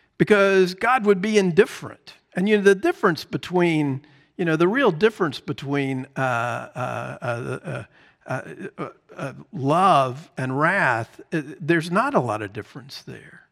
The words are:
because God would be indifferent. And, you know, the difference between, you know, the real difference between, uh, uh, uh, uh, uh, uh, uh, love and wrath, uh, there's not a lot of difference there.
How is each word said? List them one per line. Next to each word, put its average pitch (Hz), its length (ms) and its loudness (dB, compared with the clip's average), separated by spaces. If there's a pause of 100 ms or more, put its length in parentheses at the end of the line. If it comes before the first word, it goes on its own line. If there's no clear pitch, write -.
(180)
because 190 560 4
God 233 320 0
would 202 160 4
be 214 160 2
indifferent. 185 760 0 (220)
And, 190 140 0
you 214 80 6
know, 202 60 0
the 196 120 8
difference 202 480 0
between, 151 840 -2 (320)
you 185 80 -2
know, 160 100 2
the 170 120 4
real 240 240 2
difference 175 480 0
between, 135 760 -6
uh, - 40 -6
uh, 123 1000 -4
uh, 156 40 -12
uh, 127 580 -8 (440)
uh, 127 140 -8 (360)
uh, 135 120 -10 (280)
uh, 131 160 -10 (180)
love 151 840 0
and 131 200 -4
wrath, 151 600 0 (140)
uh, 160 80 -2 (180)
there's 165 300 0
not 240 240 0
a 214 60 4
lot 110 240 -2
of 101 100 -10
difference 123 480 -16
there. - 500 -20